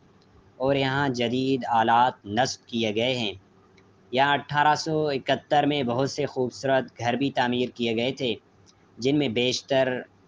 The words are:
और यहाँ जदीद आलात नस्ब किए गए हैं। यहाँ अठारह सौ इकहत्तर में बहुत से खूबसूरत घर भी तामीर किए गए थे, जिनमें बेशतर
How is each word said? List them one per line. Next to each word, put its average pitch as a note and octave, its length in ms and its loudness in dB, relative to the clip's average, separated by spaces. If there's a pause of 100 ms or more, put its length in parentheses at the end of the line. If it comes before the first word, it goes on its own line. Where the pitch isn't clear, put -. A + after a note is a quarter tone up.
(600)
और C#3 160 2
यहाँ C3+ 320 0
जदीद B2 560 -2
आलात A#2 600 2
नस्ब A#2 420 -2
किए A2+ 240 -2
गए A#2 220 0
हैं। A2+ 260 -6 (760)
यहाँ C#3 240 2
अठारह D3 360 2
सौ D#3 360 -2
इकहत्तर C#3 560 0
में C#3+ 200 0
बहुत B2+ 240 0
से C#3+ 140 -4
खूबसूरत C3 640 -2 (120)
घर A#2+ 160 -2
भी C#3 140 -2
तामीर B2 400 0
किए A#2 240 -2
गए B2 260 -2
थे, A#2 160 -2 (640)
जिनमें C3+ 340 0
बेशतर B2+ 680 0 (240)